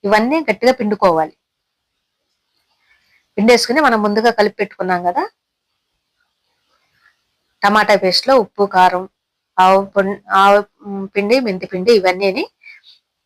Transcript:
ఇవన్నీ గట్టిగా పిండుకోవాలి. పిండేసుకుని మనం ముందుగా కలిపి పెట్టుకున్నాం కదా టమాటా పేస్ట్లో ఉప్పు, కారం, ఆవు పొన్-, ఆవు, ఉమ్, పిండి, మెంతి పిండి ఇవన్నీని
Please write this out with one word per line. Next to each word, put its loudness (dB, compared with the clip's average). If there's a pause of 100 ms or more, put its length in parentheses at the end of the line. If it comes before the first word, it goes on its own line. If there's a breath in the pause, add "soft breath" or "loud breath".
ఇవన్నీ 0 (100)
గట్టిగా 0
పిండుకోవాలి. -2 (2000)
పిండేసుకుని 0
మనం 0
ముందుగా 2
కలిపి 0
పెట్టుకున్నాం -6
కదా -4 (2250)
టమాటా 2
పేస్ట్లో 0
ఉప్పు, -2
కారం, 0 (500)
ఆవు 4
పొన్-, -4 (100)
ఆవు, 4 (280)
ఉమ్, -10
పిండి, -2
మెంతి -6
పిండి -2
ఇవన్నీని 0 (800 loud breath)